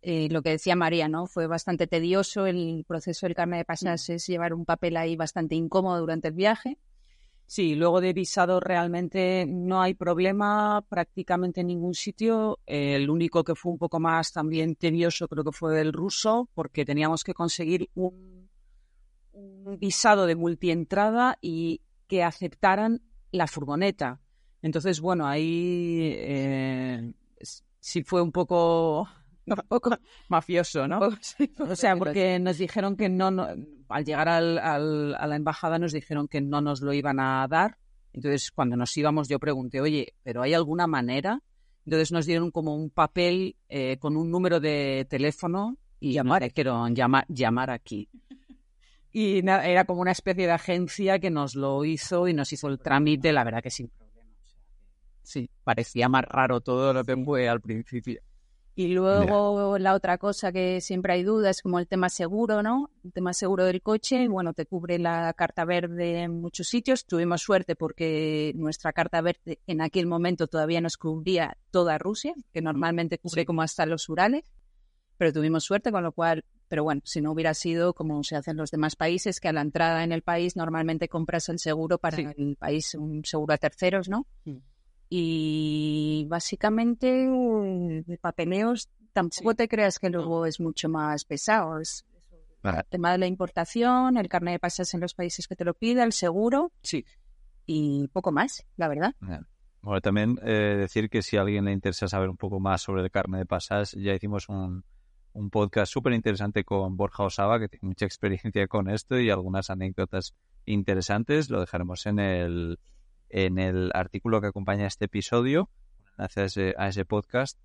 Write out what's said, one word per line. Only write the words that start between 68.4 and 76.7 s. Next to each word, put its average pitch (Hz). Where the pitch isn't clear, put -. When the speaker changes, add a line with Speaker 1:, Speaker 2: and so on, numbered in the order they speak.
Speaker 1:
nuestra 156
carta 170
verde 170
en 160
aquel 170
momento 170
todavía 165
nos 165
cubría 160
toda 170
Rusia, 208
que 170
normalmente 165
cubre 170
Speaker 2:
Sí. 160
Speaker 1:
como 160
hasta 160
los 160
Urales, 202
pero 160
tuvimos 156
suerte, 202
con 196
lo 165
cual, 165
pero 156